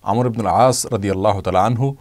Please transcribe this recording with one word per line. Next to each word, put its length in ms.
আমর 240
ইবনুল 220
আস 380
রাদিয়াল্লাহু 560
তাআলা 220
আনহু 380